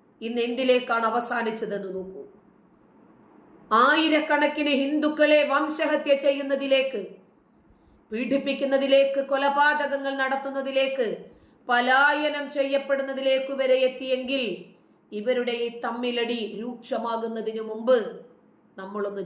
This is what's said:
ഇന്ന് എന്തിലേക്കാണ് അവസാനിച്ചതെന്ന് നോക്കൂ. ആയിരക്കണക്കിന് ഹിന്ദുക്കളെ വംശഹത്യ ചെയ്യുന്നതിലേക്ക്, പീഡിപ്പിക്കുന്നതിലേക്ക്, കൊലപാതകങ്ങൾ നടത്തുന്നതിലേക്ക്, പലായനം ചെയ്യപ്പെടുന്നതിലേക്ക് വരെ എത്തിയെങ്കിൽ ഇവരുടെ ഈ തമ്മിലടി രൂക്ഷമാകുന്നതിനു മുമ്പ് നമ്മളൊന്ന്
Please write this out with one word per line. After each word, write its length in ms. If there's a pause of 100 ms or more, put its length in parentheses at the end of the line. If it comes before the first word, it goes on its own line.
(260)
ഇന്ന് 200
എന്തിലേക്കാണ് 640
അവസാനിച്ചതെന്ന് 880
നോക്കൂ. 260 (1600)
ആയിരക്കണക്കിന് 960
ഹിന്ദുക്കളെ 600 (100)
വംശഹത്യ 640 (100)
ചെയ്യുന്നതിലേക്ക്, 760 (1080)
പീഡിപ്പിക്കുന്നതിലേക്ക്, 1080 (100)
കൊലപാതകങ്ങൾ 800 (100)
നടത്തുന്നതിലേക്ക്, 840 (600)
പലായനം 800 (100)
ചെയ്യപ്പെടുന്നതിലേക്ക് 1040
വരെ 160 (120)
എത്തിയെങ്കിൽ 540 (800)
ഇവരുടെ 340 (120)
ഈ 20 (180)
തമ്മിലടി 540 (220)
രൂക്ഷമാകുന്നതിനു 1080
മുമ്പ് 280 (840)
നമ്മളൊന്ന് 460